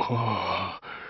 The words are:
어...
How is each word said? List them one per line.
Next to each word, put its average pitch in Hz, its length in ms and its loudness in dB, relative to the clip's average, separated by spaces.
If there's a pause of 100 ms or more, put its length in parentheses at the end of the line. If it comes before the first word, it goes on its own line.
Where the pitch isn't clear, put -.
어... 110 640 2 (380)